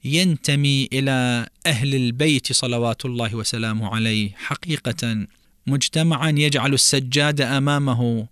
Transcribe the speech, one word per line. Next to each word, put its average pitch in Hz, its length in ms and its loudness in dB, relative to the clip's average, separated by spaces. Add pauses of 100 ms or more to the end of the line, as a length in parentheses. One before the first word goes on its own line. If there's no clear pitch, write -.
ينتمي 143 880 2
إلى 127 540 0 (200)
أهل 139 280 0
البيت 131 580 0
صلوات 117 520 -2
الله 120 300 -4
وسلامه 110 600 -4
عليه 110 420 0
حقيقة، 120 920 -6 (400)
مجتمعاً 151 640 0
يجعل 143 440 2
السجاد 143 680 2
أمامه 127 920 0